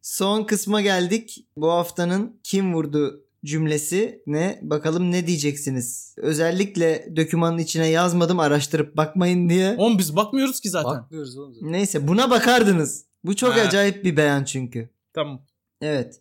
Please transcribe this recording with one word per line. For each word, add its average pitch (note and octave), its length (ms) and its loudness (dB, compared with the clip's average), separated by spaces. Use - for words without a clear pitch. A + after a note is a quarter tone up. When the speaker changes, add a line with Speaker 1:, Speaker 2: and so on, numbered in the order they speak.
Speaker 1:
son G#3 420 -2
kısma G#3 360 0
geldik. G3 680 -2
Bu D#3 140 0
haftanın F3 760 -2
kim F#3+ 300 0
vurdu D3+ 500 -2
cümlesine D#3 1160 -2
bakalım D#3+ 500 -2
ne F3+ 140 0
diyeceksiniz. C#3+ 920 -4
Özellikle E3 1000 0
dokümanın E3 420 0
içine D#3+ 300 -2
yazmadım F3 520 2
araştırıp D3 560 0
bakmayın F3 520 2
diye. F#3 300 2
Speaker 2:
Oğlum A3+ 200 4
biz D3+ 180 -2
bakmıyoruz C4 440 0
ki G3+ 100 -6
zaten. D#3 220 -2
Speaker 3:
Bakmıyoruz C3+ 460 -10
oğlum C#3 160 -18
zaten. D3+ 180 -8
Speaker 1:
Neyse E3+ 360 -2
buna A#3+ 220 2
bakardınız. A3+ 760 4
Bu G3 120 -2
çok B3 200 2
Speaker 2:
Ha. - 40 6
Speaker 1:
acayip G3+ 440 2
bir E3+ 120 2
beyan C#3+ 280 2
çünkü. B2 460 -8
Speaker 2:
Tamam. D3 280 -6
Speaker 1:
Evet. D3 400 -4